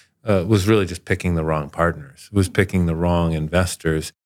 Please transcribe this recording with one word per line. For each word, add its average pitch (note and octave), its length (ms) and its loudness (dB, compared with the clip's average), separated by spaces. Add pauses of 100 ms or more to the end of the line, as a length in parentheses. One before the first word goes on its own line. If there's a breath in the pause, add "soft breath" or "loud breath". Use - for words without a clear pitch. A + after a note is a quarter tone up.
(240 loud breath)
uh, G2 220 2
was G#2 220 2
really G#2+ 180 4
just - 200 -10
picking F2+ 300 -2
the D#2+ 80 -2
wrong D#2 260 -2
partners. D#2+ 600 -4
It G#2 60 -12
was F#2 140 2
picking F#2 340 0
the E2 100 0
wrong E2+ 380 0
investors D#2+ 800 -2 (140)